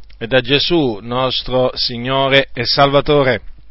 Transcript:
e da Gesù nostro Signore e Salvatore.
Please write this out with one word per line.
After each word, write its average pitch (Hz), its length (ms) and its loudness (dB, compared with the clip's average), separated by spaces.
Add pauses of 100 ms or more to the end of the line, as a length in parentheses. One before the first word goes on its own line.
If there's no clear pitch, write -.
(180)
e 117 100 -10
da 127 140 2
Gesù 135 600 0
nostro 127 720 -2
Signore 135 760 0
e 123 140 -6
Salvatore. 139 760 2 (280)